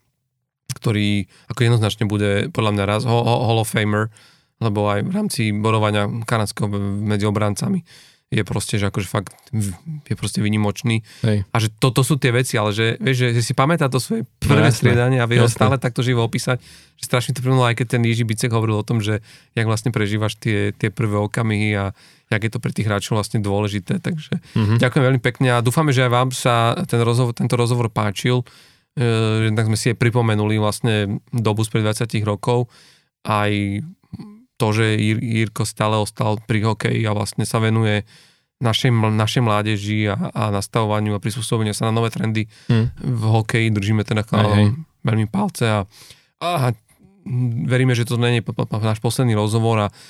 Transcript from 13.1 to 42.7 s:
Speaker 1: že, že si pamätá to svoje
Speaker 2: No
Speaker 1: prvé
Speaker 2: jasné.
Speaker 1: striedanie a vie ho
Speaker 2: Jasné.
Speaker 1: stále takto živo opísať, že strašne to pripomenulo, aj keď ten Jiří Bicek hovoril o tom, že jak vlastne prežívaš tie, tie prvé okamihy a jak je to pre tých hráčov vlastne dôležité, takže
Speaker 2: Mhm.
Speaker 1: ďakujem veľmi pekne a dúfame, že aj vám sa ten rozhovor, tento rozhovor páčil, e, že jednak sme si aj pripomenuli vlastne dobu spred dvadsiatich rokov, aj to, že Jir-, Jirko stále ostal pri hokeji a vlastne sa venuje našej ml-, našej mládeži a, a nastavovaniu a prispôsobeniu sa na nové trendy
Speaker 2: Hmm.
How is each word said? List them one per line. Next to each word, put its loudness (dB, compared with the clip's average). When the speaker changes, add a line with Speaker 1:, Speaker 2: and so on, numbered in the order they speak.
Speaker 1:
že, 2
že 2
si -2
pamätá 2
to 0
svoje -4
Speaker 2:
No -10
Speaker 1:
prvé 4
Speaker 2:
jasné. 2
Speaker 1:
striedanie 4
a 2
vie 2
ho 6
Speaker 2:
Jasné. -2
Speaker 1:
stále 2
takto -4
živo 2
opísať, -2
že -18
strašne -2
to -6
pripomenulo, 4
aj 2
keď -2
ten 2
Jiří 2
Bicek -2
hovoril 0
o -2
tom, 0
že -2
jak -2
vlastne -2
prežívaš -2
tie, 0
tie -4
prvé -2
okamihy -2
a -4
jak 0
je -2
to -6
pre -4
tých -4
hráčov -2
vlastne -2
dôležité, -2
takže -6
Speaker 2:
Mhm. 2
Speaker 1:
ďakujem 2
veľmi 2
pekne 0
a 4
dúfame, 2
že 2
aj 0
vám 2
sa 0
ten 0
rozhovor, 2
tento -2
rozhovor 0
páčil, -2
e, -4
že 2
jednak 0
sme 2
si 0
aj 0
pripomenuli 2
vlastne 0
dobu 0
spred 0
dvadsiatich -2
rokov, 0
aj 0
to, 0
že 2
Jir-, 0
Jirko -2
stále -2
ostal -2
pri -2
hokeji -2
a -2
vlastne -4
sa -2
venuje 2
našej 0
ml-, 2
našej 0
mládeži 0
a, -2
a -4
nastavovaniu -2
a -6
prispôsobeniu -4
sa -4
na 0
nové 0
trendy -2
Speaker 2:
Hmm. 2